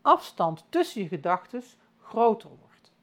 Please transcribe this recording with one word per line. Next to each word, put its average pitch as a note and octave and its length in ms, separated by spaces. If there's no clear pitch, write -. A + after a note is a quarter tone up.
afstand F3+ 680
tussen E4 340
je E3+ 60
gedachten F3+ 540
groter A3 500
wordt. - 440